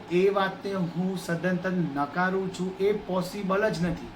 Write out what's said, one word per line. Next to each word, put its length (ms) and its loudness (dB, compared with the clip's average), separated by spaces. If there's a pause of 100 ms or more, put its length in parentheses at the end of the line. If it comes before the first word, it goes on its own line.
(120)
એ 160 6
વાતને 440 0
હું 460 0
સદંતર 540 0
નકારું 840 0
છું, 240 -4
એ 140 2
પોસિબલ 760 0
જ 140 0
નથી. 340 -2